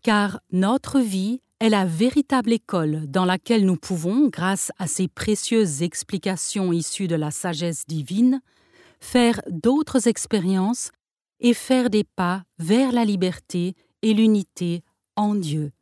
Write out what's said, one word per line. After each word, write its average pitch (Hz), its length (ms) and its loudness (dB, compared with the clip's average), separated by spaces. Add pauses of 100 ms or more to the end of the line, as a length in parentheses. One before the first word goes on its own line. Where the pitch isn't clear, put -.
car 208 380 0 (120)
notre 214 480 0
vie 208 400 -2 (200)
est 226 80 4
la 202 160 4
véritable 226 680 0
école 156 540 -2
dans 185 200 0
laquelle 196 380 2
nous 185 120 4
pouvons, 190 520 0
grâce 190 500 -2
à 180 80 -4
ces 185 220 -2
précieuses 208 760 -2
explications 185 880 -4
issues 170 360 -4
de 165 80 0
la 151 140 -2
sagesse 170 560 -6
divine, 196 540 0 (580)
faire 233 420 2 (100)
d'autres 247 580 0
expériences 190 840 -2 (480)
et 240 160 4
faire 247 360 0
des 208 140 2
pas 180 400 -4 (140)
vers 233 340 2
la 233 120 2
liberté 185 720 -2 (280)
et 220 120 2
l'unité 196 680 0 (340)
en 208 180 0
Dieu. 151 480 -4